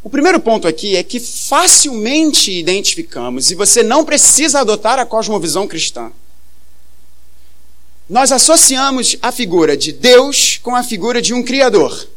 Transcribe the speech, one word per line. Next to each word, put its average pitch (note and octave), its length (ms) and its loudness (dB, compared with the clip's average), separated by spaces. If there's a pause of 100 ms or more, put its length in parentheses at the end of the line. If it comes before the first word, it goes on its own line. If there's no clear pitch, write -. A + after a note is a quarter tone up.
O G#3 60 -12
primeiro D4 300 2
ponto G#3+ 280 0
aqui G3 280 -2
é F3+ 80 0
que A#3+ 160 -8
facilmente C#4+ 1300 0
identificamos, D#3+ 1000 -2
e F#3 40 -6
você G#3+ 280 2
não C4 200 2
precisa C#4 560 2
adotar G#3+ 380 0
a A#3+ 80 0
cosmovisão G3 640 -2
cristã, C3 440 -8 (2000)
nós B3+ 220 4
associamos C4+ 920 2
a B3 100 0
figura E3 460 2
de D3+ 140 -4
Deus B3+ 640 4
com B3 180 -4
a B3 60 2
figura A#3 400 -2
de A#3 140 -2
um B3 80 -2
Criador. G#3+ 720 2